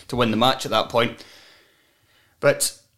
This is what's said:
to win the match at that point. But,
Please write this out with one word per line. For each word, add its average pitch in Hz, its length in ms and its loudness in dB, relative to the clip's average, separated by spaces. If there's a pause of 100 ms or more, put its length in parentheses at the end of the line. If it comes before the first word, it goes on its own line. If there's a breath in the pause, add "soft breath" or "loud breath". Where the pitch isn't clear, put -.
to - 80 -8
win 120 160 2
the 107 60 0
match 127 260 0
at 104 80 -6
that 110 160 0
point. 117 340 -2 (1200 soft breath)
But, - 360 0 (200)